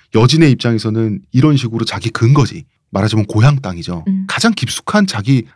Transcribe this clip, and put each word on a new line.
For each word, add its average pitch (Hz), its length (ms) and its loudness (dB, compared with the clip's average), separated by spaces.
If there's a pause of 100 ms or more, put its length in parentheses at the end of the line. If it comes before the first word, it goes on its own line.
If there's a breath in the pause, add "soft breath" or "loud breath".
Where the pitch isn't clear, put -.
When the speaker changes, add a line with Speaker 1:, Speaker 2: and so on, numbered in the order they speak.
(140)
Speaker 1:
여진의 135 360 4
입장에서는 110 720 -2 (120)
이런 143 240 4
식으로 117 300 -4
자기 - 240 -6
근거지, 113 540 0 (260)
말하자면 104 360 0
고향 123 340 2
땅이죠. 87 480 -8
Speaker 2:
음. 190 200 -2
Speaker 1:
가장 226 240 0
깊숙한 - 540 -2
자기 117 380 0 (120 soft breath)